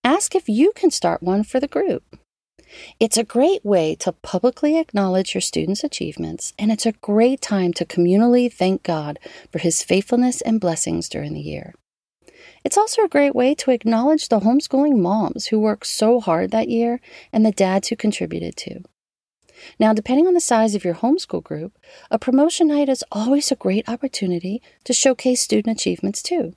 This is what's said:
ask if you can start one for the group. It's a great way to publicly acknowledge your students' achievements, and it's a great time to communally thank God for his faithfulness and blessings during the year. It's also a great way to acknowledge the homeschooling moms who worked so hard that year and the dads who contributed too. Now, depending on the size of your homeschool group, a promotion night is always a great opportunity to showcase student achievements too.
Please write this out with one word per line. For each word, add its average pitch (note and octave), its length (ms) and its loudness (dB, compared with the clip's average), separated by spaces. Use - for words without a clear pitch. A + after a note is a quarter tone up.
ask D#4+ 320 0
if F#4 120 0
you C4 280 4
can F4 160 2
start - 320 -2
one G3 200 0
for B3+ 160 -2
the C#4 80 -2
group. - 360 -2
It's A3+ 180 0
a A3+ 60 0
great C#4 420 0
way E3 300 2
to - 160 -4
publicly C#4 680 0
acknowledge F#3+ 560 0
your F#3+ 80 -2
students' E3 420 -4
achievements, E3 760 -8
and G#3+ 120 0
it's G#3+ 140 -2
a A3+ 60 2
great A3+ 500 0
time F#3 320 0
to - 120 -4
communally A#3 640 2
thank - 320 -2
God D3+ 340 -4
for E3+ 60 -6
his E3 260 -2
faithfulness A#3+ 580 0
and A3 200 0
blessings E3 480 -4
during D3+ 240 -8
the D3+ 80 -8
year. D3 320 -12
It's - 140 -2
also A4 260 2
a F4+ 60 0
great C#4+ 260 2
way C4 200 2
to - 160 -2
acknowledge A#3+ 580 0
the A3 100 2
homeschooling C4 580 2
moms F#3+ 500 0
who A3 120 0
worked G#3+ 260 0
so A#3 360 2
hard F#3 300 0
that A3 180 0
year A#3 320 -2
and A3 140 4
the A3 60 4
dads G3 380 0
who A3+ 60 -2
contributed E3+ 600 -4
too. - 280 -14
Now, A3 140 6
depending B3+ 340 2
on F4+ 60 4
the F4 80 4
size A3 320 2
of G3+ 100 -4
your E3+ 120 -2
homeschool A#3+ 480 -2
group, D#3 340 -12
a A3 80 0
promotion D4 520 2
night D4 200 2
is C4 220 -2
always B3+ 400 0
a C4 60 0
great G3 300 -2
opportunity G3 760 -4
to B3+ 80 -2
showcase B3+ 480 2
student G#3+ 360 0
achievements G3 440 -2
too. C4 360 -4